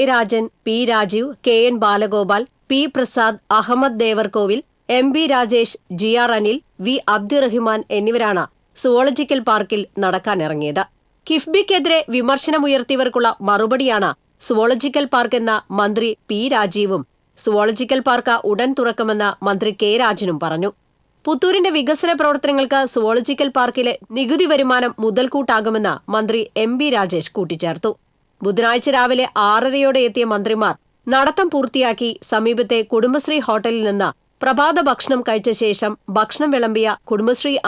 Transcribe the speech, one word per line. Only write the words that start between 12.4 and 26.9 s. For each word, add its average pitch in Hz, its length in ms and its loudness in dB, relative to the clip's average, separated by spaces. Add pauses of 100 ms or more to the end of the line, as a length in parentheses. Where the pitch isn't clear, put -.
മറുപടിയാണ് 220 600 2 (360)
സുവോളജിക്കൽ 247 680 0
പാർക്ക് 240 260 0
എന്ന 220 140 0 (240)
മന്ത്രി 214 320 0 (180)
പി 208 100 -2 (160)
രാജീവും 196 480 0 (340)
സുവോളജിക്കൽ 226 720 0
പാർക്ക് 240 280 0 (140)
ഉടൻ 233 280 0
തുറക്കുമെന്ന് 220 520 -2 (180)
മന്ത്രി 202 320 -2
കെ 208 100 2 (120)
രാജനും 196 420 -2
പറഞ്ഞു. 165 260 -4 (540)
പുത്തൂരിന്റെ 370 500 0
വികസന 302 440 0
പ്രവർത്തനങ്ങൾക്ക് 277 580 0 (140)
സുവോളജിക്കൽ 240 640 0
പാർക്കിലെ 247 360 0 (240)
നികുതി 269 360 2
വരുമാനം 254 400 2 (120)
മുതൽക്കൂട്ടാകുമെന്ന് 220 880 0 (220)
മന്ത്രി 220 260 0 (240)
എം 226 160 0
ബി 294 160 0